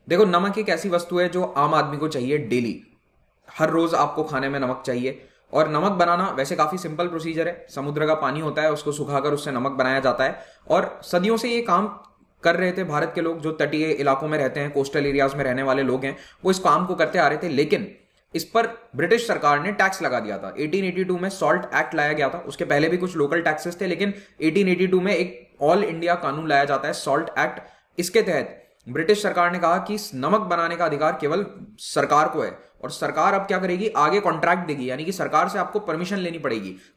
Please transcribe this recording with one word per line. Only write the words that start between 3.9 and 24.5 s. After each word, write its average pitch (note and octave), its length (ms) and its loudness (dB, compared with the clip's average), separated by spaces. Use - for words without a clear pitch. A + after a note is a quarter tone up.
आपको D3 300 2
खाने C#3 260 -4
में C#3 100 -4
नमक B2+ 260 -2
चाहिए। B2 380 -4
और D3+ 160 4
नमक D#3+ 220 2
बनाना F3 380 2
वैसे E3 260 -2
काफी D#3 220 2
सिंपल E3+ 300 -4
प्रोसीजर E3 400 -4
है, E3+ 180 -8
समुद्र D3 300 -2
का D#3 100 2
पानी C#3+ 240 -2
होता D#3 220 -2
है, D#3 100 4
उसको D3 200 -2
सुखाकर C#3+ 420 -2
उससे D3 180 -4
नमक C3 200 -2
बनाया C3 280 0
जाता C3 240 2
है। D3+ 160 -2
और F3 340 2
सदियों G3 340 2
से A#3+ 120 -2
ये A#3 120 0
काम G3+ 380 0
कर E3+ 120 4
रहे F3+ 160 2
थे F#3 120 -2
भारत D#3+ 320 -2
के E3+ 60 -2
लोग, E3 180 -2
जो D#3 120 -4
तटीय D#3 340 0
इलाकों C#3 420 2
में D3+ 100 0
रहते C3+ 220 0
हैं, C#3+ 120 -4
कोस्टल C#3+ 340 0
एरियाज C#3 300 2
में D3 80 -2
रहने C3 200 0
वाले C#3 200 2
लोग C3 220 0
हैं, C#3 120 -6
वो F#3 60 4
इस F#3 80 0
काम E3+ 260 4
को F3+ 100 -4
करते E3 240 2
आ D3+ 80 6
रहे D3 100 0
थे। F3 120 -4
लेकिन D3+ 460 0
इस E3+ 80 -4
पर - 520 -2
ब्रिटिश G3+ 320 2
सरकार D3 360 2
ने G3 80 -2
tax F#3+ 300 2
लगा B2+ 180 0
दिया G#2 180 -4
था। F#2+ 220 -10
एटीन F#3 260 0
एटी F#3 180 -2
टू F3+ 140 0
में F#3 120 -4
salt F3 320 0
act D#3 200 0
लाया D3+ 180 2
गया C#3+ 160 2
था, D#3+ 80 -6
उसके E3+ 280 -6
पहले D3 240 4
भी F3+ 80 2
कुछ F3+ 180 -4
local D#3+ 260 2
taxes E3 400 -2
थे, G3 60 -2
लेकिन G3 260 -2
एटीन D#3+ 260 4